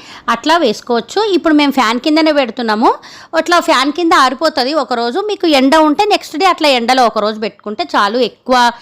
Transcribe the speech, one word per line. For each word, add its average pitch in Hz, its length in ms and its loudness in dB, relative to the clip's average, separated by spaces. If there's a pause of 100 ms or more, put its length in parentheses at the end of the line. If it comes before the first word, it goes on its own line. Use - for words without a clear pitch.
(280)
అట్లా 294 280 0
వేసుకోవచ్చు. 269 680 -2
ఇప్పుడు 339 300 0
మేము 285 180 2
ఫ్యాన్ 240 280 0
కిందనే 311 320 0
పెడుతున్నాము, 247 640 0 (420)
అట్లా 339 240 0
ఫ్యాన్ 285 320 0
కింద 339 200 0
ఆరిపోతుంది 277 640 0
ఒకరోజు. 247 460 -2
మీకు 403 260 -4
ఎండ 277 300 2
ఉంటే 311 280 2
నెక్స్ట్ 370 320 -2
డే 339 100 0
అట్లా 330 220 0
ఎండలో 247 380 2
ఒకరోజు 214 340 -2
పెట్టుకుంటే 214 440 -8
చాలు, 214 340 -2
ఎక్కువ 240 640 0